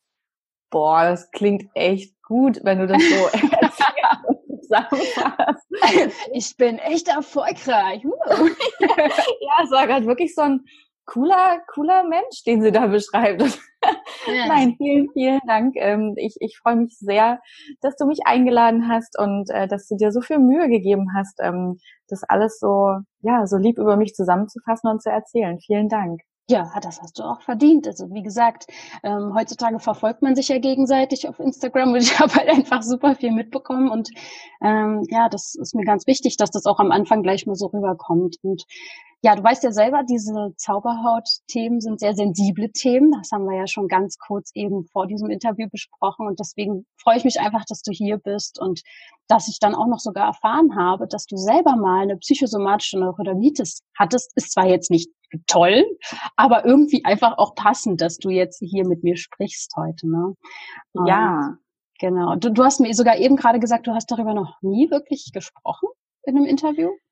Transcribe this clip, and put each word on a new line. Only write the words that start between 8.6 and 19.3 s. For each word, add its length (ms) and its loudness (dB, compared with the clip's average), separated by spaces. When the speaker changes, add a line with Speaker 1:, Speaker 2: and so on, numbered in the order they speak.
Speaker 1:
<laughs> 0 -
Ja, 880 2
es 60 -8
war 160 4
gerade 180 0
wirklich 280 -2
so 100 -2
ein 200 0
cooler, 540 2
cooler 300 2
Mensch, 420 -4
den 160 2
sie 100 4
da 160 4
beschreibt. 560 0
<laughs> 300 -4
Speaker 2:
Ja. 220 -4
Speaker 1:
Nein, 300 2
vielen, 340 2
vielen 340 0
Dank. 300 0
Ähm, 400 -2
ich, 240 -8
ich 180 -8
freue 200 0
mich 200 -2
sehr, 440 0
dass 160 -4
du 80 0
mich 200 0
eingeladen 640 4
hast 320 -4
und, 300 -2